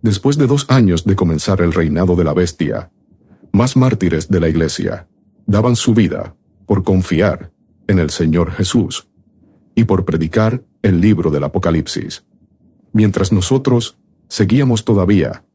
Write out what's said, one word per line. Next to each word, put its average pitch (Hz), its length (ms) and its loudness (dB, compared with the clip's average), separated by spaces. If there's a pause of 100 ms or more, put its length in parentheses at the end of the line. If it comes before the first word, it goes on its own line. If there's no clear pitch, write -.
Después 117 360 0
de 143 80 2
dos 139 240 0
años 98 340 2
de 98 120 0
comenzar 87 460 -2
el 85 120 0
reinado 85 420 0
de 87 80 2
la 78 100 0
bestia, - 580 -4 (600)
más 120 240 2
mártires 98 540 0
de 95 100 2
la 82 80 0
iglesia - 600 -4 (400)
daban 113 280 2
su - 180 0
vida - 420 0 (320)
por 98 160 0
confiar 92 680 0 (360)
en 98 120 2
el 76 120 -2
Señor 82 400 0
Jesús - 580 -4 (680)
y 113 100 2
por 92 200 0
predicar 110 580 -2 (180)
el 92 180 2
libro 87 320 2
del 71 140 -2
Apocalipsis. - 800 -4 (680)
Mientras 107 400 0
nosotros 120 640 0 (300)
seguíamos 117 560 0
todavía 95 720 0